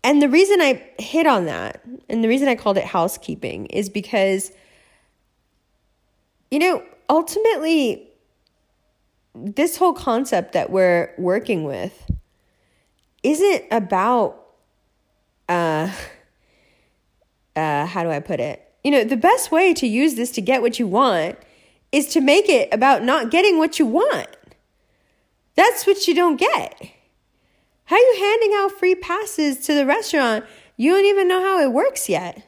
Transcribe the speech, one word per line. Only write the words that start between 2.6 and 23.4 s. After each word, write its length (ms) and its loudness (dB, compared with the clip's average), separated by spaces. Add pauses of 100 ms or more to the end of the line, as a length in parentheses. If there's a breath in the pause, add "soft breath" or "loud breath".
it 80 -2
housekeeping, 800 -6
is 220 -6
because, 640 -2 (2000 soft breath)
you 80 0
know, 200 0 (280)
ultimately, 1000 0 (1300)
this 420 -4
whole 160 2
concept 600 -4
that 180 -2
we're 480 0
working 460 -2
with 440 -10 (1160)
isn't 480 2
about, 760 0 (1000)
uh, 420 -2 (1700 loud breath)
uh, 280 -2
how 200 -6
do 60 -4
I 100 -4
put 180 -8
it? 260 -8 (200)
You 80 0
know, 100 4
the 140 -2
best 340 2
way 240 4
to 140 -4
use 260 0
this 180 -6
to 80 -6
get 220 0
what 160 -2
you 80 -2
want 500 0 (540 soft breath)
is 220 0
to 80 2
make 280 4
it 220 2
about 320 2
not 300 0
getting 260 2